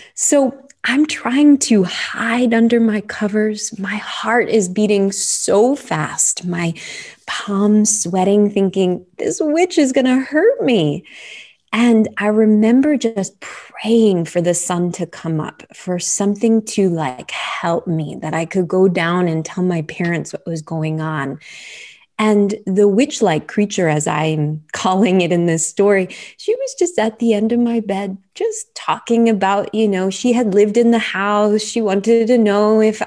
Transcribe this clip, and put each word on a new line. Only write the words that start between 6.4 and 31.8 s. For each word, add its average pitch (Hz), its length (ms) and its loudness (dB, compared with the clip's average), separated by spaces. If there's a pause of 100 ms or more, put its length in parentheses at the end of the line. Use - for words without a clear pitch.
my 170 300 -4 (500)
palms 208 760 0
sweating, 196 480 2
thinking, 190 520 0 (140)
"This - 240 -4
witch 330 380 0
is 269 120 2
gonna 254 280 2
hurt 320 440 0
me." 180 400 0 (720)
And 226 340 4 (100)
I 202 100 -2
remember 220 680 4
just 226 460 -4
praying 214 840 0
for 175 140 -4
the 175 140 2
sun 175 400 -2
to 180 120 -6
come 160 360 -6
up, - 220 -12 (100)
for 180 260 -8
something 208 680 0
to, 196 220 0
like, 147 420 -4
help - 540 -4
me, 160 360 -4
that 156 120 -6
I 165 120 -4
could 180 220 -4
go 185 200 2
down 180 400 0
and 160 160 -2
tell 180 200 -6
my 175 180 -2
parents 170 500 -6
what - 140 -12
was 165 160 -8
going 156 400 -6
on. 151 380 -6 (760)
And 208 380 2 (100)
the 202 220 4
witch-like 196 640 0
creature, 202 400 0
as 151 180 0
I'm 156 640 -2
calling 190 480 2
it 170 140 0
in 170 140 2
this 165 200 0
story, 196 400 2 (300)
she - 180 -2
was 523 240 -6
just 349 180 0
at 220 220 -2
the 233 140 2
end 214 180 0
of 240 80 2
my 233 220 0
bed, 196 360 -6 (180)
just - 380 -6
talking - 540 0
about, 202 480 0
you 220 140 2
know, 190 200 -2
she 240 220 -2
had 226 220 0
lived 208 240 2
in 233 140 4
the 233 80 2
house. 208 640 0
She 220 200 -4